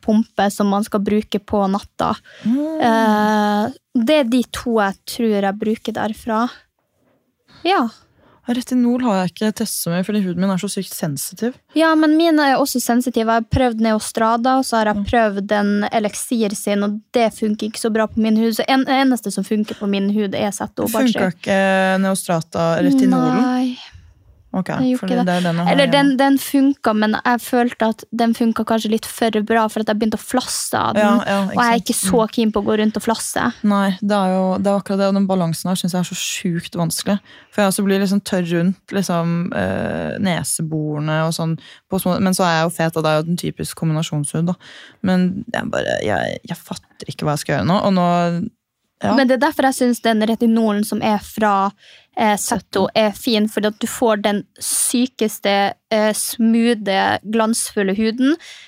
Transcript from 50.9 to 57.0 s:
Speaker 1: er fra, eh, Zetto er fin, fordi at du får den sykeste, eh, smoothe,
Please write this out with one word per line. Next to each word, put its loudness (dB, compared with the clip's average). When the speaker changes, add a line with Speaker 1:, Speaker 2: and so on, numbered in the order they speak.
Speaker 1:
er 2
fra, 0
eh, 2
Zetto -2
er 2
fin, 0
fordi -2
at -2
du -2
får 0
den 0
sykeste, -2
eh, 2
smoothe, 0